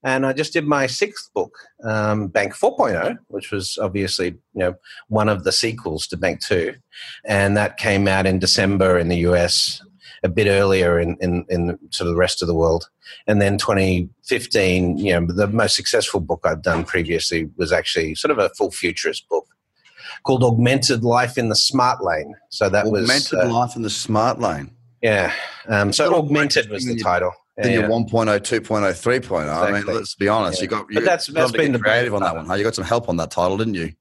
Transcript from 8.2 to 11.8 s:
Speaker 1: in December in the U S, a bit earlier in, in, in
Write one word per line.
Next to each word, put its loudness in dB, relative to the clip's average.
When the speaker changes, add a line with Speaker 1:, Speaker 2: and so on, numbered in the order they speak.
Speaker 1:
in 2
December 2
in 0
the 0
U 4
S, 0
a 2
bit 2
earlier 4
in, -2
in, 0
in -2